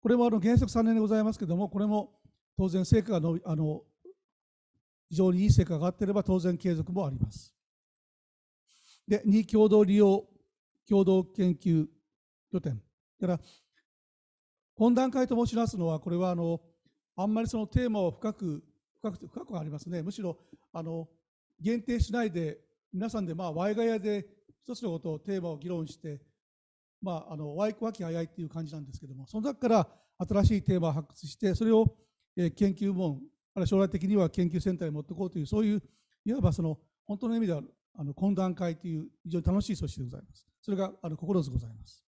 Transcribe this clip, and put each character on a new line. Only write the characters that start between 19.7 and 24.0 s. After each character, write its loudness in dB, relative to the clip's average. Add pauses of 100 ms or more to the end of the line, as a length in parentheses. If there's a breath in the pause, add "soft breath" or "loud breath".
ま -10
す -14
ね。 -6
む -8
し -12
ろ、 -6 (320 loud breath)
あ -10
の、 -8 (500)
限 -2
定 -2
し 0
な -2
い -2
で、 -4 (340)
皆 -4
さ -6
ん -4
で、 -6
ま -6
あ、 -6
ワ -2
イ -2
ガ 0
ヤ 2
で -2 (360)